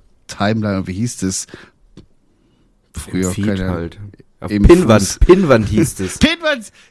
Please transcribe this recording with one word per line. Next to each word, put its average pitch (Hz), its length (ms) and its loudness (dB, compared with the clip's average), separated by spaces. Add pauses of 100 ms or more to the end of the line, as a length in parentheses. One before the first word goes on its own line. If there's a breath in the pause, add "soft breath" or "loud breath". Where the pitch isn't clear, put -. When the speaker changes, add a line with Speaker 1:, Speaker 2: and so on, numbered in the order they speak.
(280)
Speaker 1:
Timeline. 104 520 -2
Und 92 80 -8
wie 92 60 -6
hieß 113 240 -6
das? 95 300 -6 (1500 loud breath)
Früher, - 360 -6
Speaker 2:
Im 90 40 -4
Feed 98 120 -6
Speaker 1:
keine 95 200 -4
Ahnung. 92 100 -4
Speaker 2:
halt. 85 240 -10 (400)
Auf - 120 -8
Speaker 1:
Im 104 120 0
Speaker 2:
Pinnwand, 135 400 8
Speaker 1:
Fuß. - 160 -4
Speaker 2:
Pinnwand 135 500 2
hieß 107 260 0
das. 95 220 -8
Speaker 1:
<laughs> - 20 -10
Pinnwand! 302 520 -2 (200 soft breath)